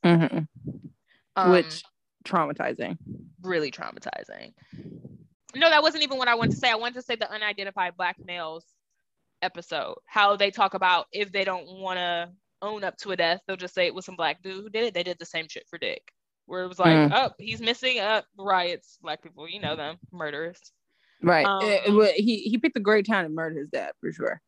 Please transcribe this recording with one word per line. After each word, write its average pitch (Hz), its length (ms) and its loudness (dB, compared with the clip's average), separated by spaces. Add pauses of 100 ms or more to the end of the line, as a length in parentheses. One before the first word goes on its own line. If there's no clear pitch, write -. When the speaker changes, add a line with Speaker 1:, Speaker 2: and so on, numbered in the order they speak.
Speaker 1:
Mm-hmm. 165 360 4 (960)
Speaker 2:
Um, 185 160 4
Speaker 1:
Which, 160 300 2 (420)
traumatizing. - 720 -2 (460)
Speaker 2:
really 165 280 -2
traumatizing. - 840 -14 (1000)
No, 302 140 4
that 302 140 6
wasn't 311 220 2
even 269 120 -6
what 254 120 0
I 233 80 4
wanted 233 160 2
to - 60 -2
say. 247 120 2
I 226 60 2
wanted 240 180 -4
to 247 80 -12
say 240 140 -4
the 226 140 -4
unidentified 196 680 -4
black 180 260 -4
males 170 400 -10 (760)
episode, 170 540 -6 (100)
how 202 300 4
they 202 140 2
talk 196 220 0
about 185 400 2
if 202 200 -6
they 196 120 0
don't 185 220 -6
wanna 180 680 -6 (300)
own 208 200 -6
up 185 160 -6
to 202 140 -10
a 180 40 -6
death, 175 300 2
they'll 190 120 -6
just 180 160 -12
say 180 120 2
it - 80 -2
was 185 120 -12
some 185 100 -16
black 160 260 -2
dude 190 200 -12
who 214 80 -16
did 220 140 -2
it. 220 100 -4
They 175 80 -2
did 175 160 -6
the 185 80 -16
same 160 220 -8
shit - 200 -16
for 165 100 -16
Dick, 104 240 -6 (440)
where 180 180 -8
it 185 40 -10
was 180 100 -16
like, 170 180 8
Speaker 1:
Mm. 151 180 6
Speaker 2:
"Oh, 254 240 2
he's 220 220 -10
missing, 247 400 -2
uh, 208 220 0 (160)
riots, 185 640 -2
black 156 200 -8
people, 160 260 -20
you 190 120 -14
know 160 160 -4
them, 156 220 -10 (120)
murderers." 165 640 -10 (500)
Speaker 1:
Right. 165 240 6
Speaker 2:
Um, 196 180 0
Speaker 1:
It, 202 220 4
it 208 60 4
wa-, 208 220 8
he, 214 280 2
he 220 160 0
picked 311 200 0
a - 20 -2
great 208 260 4
time 202 200 2
to - 20 -8
murder 160 320 -4
his 147 80 -10
dad, 82 320 -6
for - 120 -6
sure. 156 360 -4